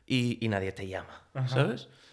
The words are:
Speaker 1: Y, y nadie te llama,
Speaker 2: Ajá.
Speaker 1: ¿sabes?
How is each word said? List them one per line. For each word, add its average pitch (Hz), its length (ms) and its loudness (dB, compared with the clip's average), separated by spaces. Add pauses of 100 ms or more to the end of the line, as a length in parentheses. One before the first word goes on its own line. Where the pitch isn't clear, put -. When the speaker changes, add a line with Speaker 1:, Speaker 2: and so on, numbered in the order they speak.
Speaker 1:
Y, 120 360 2
y 113 60 2
nadie 95 220 2
te 95 160 -8
llama, 92 340 -10 (120)
Speaker 2:
Ajá. 131 160 -2
Speaker 1:
¿sabes? 147 380 2 (260)